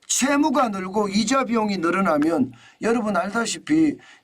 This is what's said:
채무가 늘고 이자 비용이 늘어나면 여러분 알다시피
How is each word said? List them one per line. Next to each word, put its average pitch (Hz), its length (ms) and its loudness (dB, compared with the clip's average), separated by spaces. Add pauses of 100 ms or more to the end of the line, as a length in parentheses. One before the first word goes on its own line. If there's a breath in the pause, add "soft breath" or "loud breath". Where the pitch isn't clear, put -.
채무가 285 640 2
늘고 196 400 -2
이자 226 360 0
비용이 214 320 0
늘어나면 165 760 0 (280 loud breath)
여러분 214 340 0
알다시피 180 840 0 (260 loud breath)